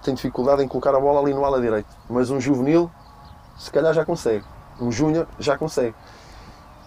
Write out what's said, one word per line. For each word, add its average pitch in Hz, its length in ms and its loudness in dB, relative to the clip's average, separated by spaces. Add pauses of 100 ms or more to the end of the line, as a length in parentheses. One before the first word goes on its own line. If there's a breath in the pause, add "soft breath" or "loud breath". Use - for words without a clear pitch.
tem 151 100 -2
dificuldade 139 500 0
em 131 40 0
colocar 131 260 -2
a 135 60 4
bola 143 200 2
ali 143 140 0
no 139 100 -2
ala 139 160 0
direito. 110 280 0 (200)
Mas 123 220 0
um 139 100 -2
juvenil, 143 520 2 (640)
se - 140 -16
calhar 151 200 2
já 160 140 2
consegue. 117 400 -2 (340)
Um 120 120 -2
júnior 156 360 0 (120)
já 135 180 0
consegue. 131 380 -2 (920 loud breath)